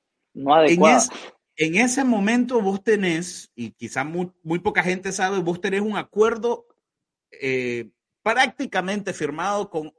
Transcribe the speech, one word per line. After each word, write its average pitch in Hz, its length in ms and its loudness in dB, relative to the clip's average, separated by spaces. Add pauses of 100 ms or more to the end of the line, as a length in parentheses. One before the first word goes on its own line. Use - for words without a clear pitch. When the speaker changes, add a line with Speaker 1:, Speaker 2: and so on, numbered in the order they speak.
(360)
Speaker 1:
No 139 180 2 (120)
Speaker 2:
En 170 200 6
Speaker 1:
adecuada. - 0 -
Speaker 2:
es-, 156 240 6 (480)
en 160 180 0
ese 247 280 2
momento 240 580 2
vos 196 220 -2
tenés, 180 720 -2
y 113 160 -10
quizá 120 320 -8
muy, 175 280 -6 (120)
muy 165 160 -4
poca 208 240 -2
gente 185 280 -4
sabe, 190 280 0
vos 175 220 -4
tenés 196 200 -2
un 208 160 -2
acuerdo, 226 720 0 (640)
eh, 123 600 -4 (320)
prácticamente 208 880 -2
firmado 175 560 -4
con 156 300 -8